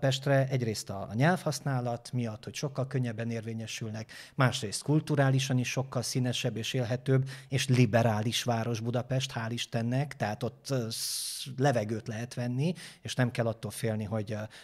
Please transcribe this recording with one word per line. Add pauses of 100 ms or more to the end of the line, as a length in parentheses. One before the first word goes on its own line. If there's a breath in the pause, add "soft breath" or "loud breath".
Pestre.
Egyrészt
a,
a
nyelvhasználat
miatt,
hogy
sokkal
könnyebben
érvényesülnek, (220 loud breath)
másrészt
kulturálisan
is
sokkal
színesebb
és
élhetőbb, (200 loud breath)
és
liberális
város
Budapest,
hál'
Istennek,
tehát
ott,
ö,
sz-, (240)
levegőt
lehet
venni, (280 loud breath)
és
nem
kell
attól
félni,
hogy,
ö, (260 loud breath)